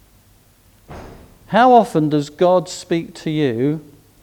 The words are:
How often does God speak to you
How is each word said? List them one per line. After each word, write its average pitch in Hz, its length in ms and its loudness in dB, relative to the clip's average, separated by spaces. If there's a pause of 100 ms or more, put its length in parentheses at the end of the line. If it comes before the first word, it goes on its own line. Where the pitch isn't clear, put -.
(1500)
How 247 240 4
often 175 360 2
does 143 200 -2
God 180 400 0
speak - 480 -8
to - 140 -8
you 147 540 -2 (380)